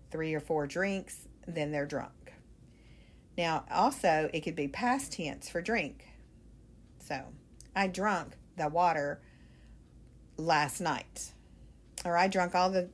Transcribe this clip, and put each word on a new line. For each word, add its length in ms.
three 220
or 60
four 260
drinks, 640
then 260
they're 140
drunk. 480
Now, 320
also, 640
it 80
could 140
be 140
past 440
tense 360
for 120
drink. 460
So, 340
"I 120
drunk 500
the 140
water 520
last 420
night." 540
Or, 120
"I 120
drunk 260
all 140
the 240